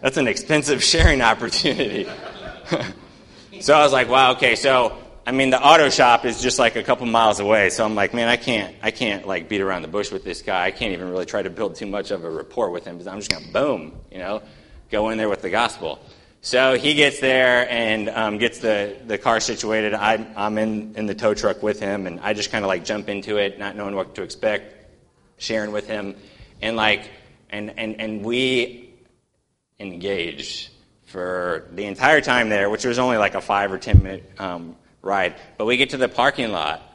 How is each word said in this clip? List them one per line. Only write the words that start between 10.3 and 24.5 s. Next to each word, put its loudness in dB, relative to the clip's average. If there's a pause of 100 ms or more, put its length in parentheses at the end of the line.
guy. -2
I -2
can't -6
even -8
really -4
try -6
to -6
build -6
too -12
much -6
of -6
a -8
rapport -4
with -8
him, -14
'cause -14
I'm -12
just -6
gonna, -6
boom, -2 (100)
you -16
know, -6 (480)
go 0
in -4
there 0
with -2
the -6
gospel." -2 (400)
So 4
he 2
gets 4
there 4
and, 0
um, -2
gets 0
the, 0 (100)
the -4
car 2
situated. -2
I'm, 0 (100)
I'm -2
in, -4
in -4
the -4
tow 0
truck -2
with -2
him, -4
and -12
I -2
just -6
kinda, -2
like, -2
jump -6
into -4
it, -2
not -10
knowing -8
what -6
to -10
expect, -4 (640)